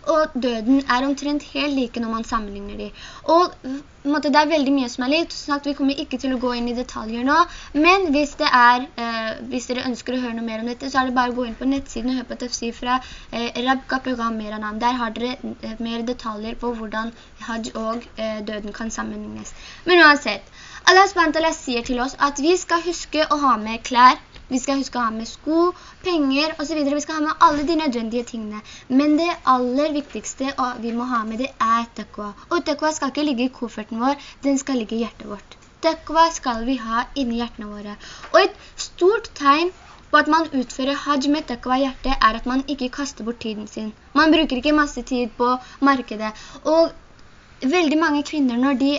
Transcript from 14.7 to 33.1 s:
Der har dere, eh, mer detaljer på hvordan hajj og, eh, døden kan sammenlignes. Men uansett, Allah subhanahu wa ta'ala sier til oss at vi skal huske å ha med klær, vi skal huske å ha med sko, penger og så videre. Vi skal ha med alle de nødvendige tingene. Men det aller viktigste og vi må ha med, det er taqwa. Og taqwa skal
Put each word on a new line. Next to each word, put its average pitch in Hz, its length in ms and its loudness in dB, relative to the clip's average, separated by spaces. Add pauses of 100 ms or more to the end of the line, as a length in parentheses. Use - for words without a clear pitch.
Der 240 220 2
har 226 160 -2
dere, 247 240 -4
eh, 220 380 -10
mer 233 220 -4
detaljer 233 540 -6
på 240 200 -4
hvordan 220 380 -6 (340)
hajj 226 280 -6
og, 226 280 -4 (140)
eh, 220 240 -6
døden 208 320 -8
kan 220 180 -8
sammenlignes. 214 640 -10 (320)
Men 349 200 8
uansett, 277 380 4 (420)
Allah 381 220 8
subhanahu 320 260 2
wa 311 60 2
ta'ala 320 140 2
sier 240 320 -4
til 247 140 -2
oss 269 200 -4
at 277 180 0
vi 330 200 4
skal 339 240 0
huske 330 480 -2
å 294 100 2
ha 262 180 2
med 220 260 -6
klær, 254 340 6 (340)
vi 254 80 0
skal 277 220 -2
huske 247 180 -6
å 240 60 0
ha 226 100 0
med 226 120 -8
sko, 339 460 2 (300)
penger 311 540 0
og 302 100 -6
så 320 80 -4
videre. 285 200 0
Vi 294 60 -2
skal 320 140 -6
ha 302 60 -2
med - 240 0
alle 302 180 4
de 330 160 0
nødvendige 233 520 -2
tingene. 214 280 -10 (300)
Men 294 260 4
det 330 140 2 (160)
aller 254 480 2
viktigste 269 640 -6
og 247 260 -4
vi 233 80 -4
må 233 160 -4
ha 247 160 0
med, 220 160 -6
det 262 160 -4
er 233 300 2 (100)
taqwa. 208 380 -10 (160)
Og 349 180 0
taqwa 302 240 0
skal 277 220 -4